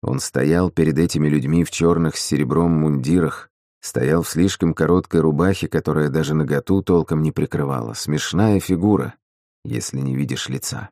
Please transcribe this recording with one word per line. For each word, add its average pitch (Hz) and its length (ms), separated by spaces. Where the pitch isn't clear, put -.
Он 135 180
стоял 82 500
перед 78 280
этими 78 300
людьми 76 360
в - 60
чёрных 82 460
с - 40
серебром 76 520
мундирах, 76 760
стоял 76 420
в - 60
слишком 85 460
короткой 85 460
рубахе, 80 460
которая 76 420
даже 76 260
наготу 78 480
толком 82 400
не 78 100
прикрывала. 69 640
Смешная 90 680
фигура, 92 540
если 62 360
не 67 160
видишь 65 320
лица. - 420